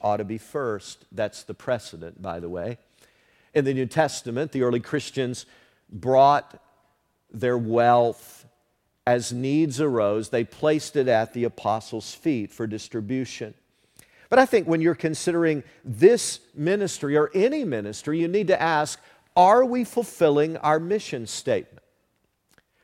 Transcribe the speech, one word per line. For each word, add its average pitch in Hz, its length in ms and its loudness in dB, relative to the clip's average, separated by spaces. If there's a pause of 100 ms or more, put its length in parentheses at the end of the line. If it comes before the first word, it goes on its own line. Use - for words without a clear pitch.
ought 104 160 -2
to 104 80 -4
be 110 140 -8
first. 113 720 -10
That's 104 300 -6
the - 120 -14
precedent, 87 680 -8
by 87 200 -8
the 85 80 -10
way. 90 300 -8 (760)
In 143 140 2
the 135 80 -2
New 131 120 -2
Testament, 139 680 -4
the 135 100 -2
early 123 180 2
Christians 127 640 -6 (460)
brought 131 680 2 (680)
their 123 280 -2
wealth 117 880 2 (600)
as 123 260 0
needs 135 480 -2
arose. 110 500 0
They 117 140 -2
placed 151 520 -2
it 127 120 0
at 113 260 0
the 120 100 -2
apostles' 110 680 -6
feet 120 360 -4
for 117 160 -8
distribution. 110 880 -8 (760)
But 247 120 6
I 262 60 6
think 202 200 2
when 165 140 0
you're 160 160 2
considering 160 680 0 (220)
this 151 560 4 (120)
ministry 156 640 -2
or 151 160 2
any 269 300 2
ministry, 123 560 -4
you 170 80 0
need 180 220 -2
to 185 120 4
ask, 156 380 0 (380)
are 208 280 8
we 247 200 0
fulfilling 160 720 2
our 151 240 2
mission 165 480 -6
statement? - 560 -4 (1000)